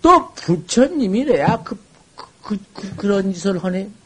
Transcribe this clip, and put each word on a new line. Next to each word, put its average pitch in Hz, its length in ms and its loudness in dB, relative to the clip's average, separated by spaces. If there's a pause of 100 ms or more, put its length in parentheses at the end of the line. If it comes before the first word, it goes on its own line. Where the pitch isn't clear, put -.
또 339 320 6
부처님이래야 226 1300 0
그, - 160 -12 (360)
그, - 420 -12 (160)
그, 196 220 -14
그런 196 380 0
짓을 180 300 -4
하네. 185 260 -4 (160)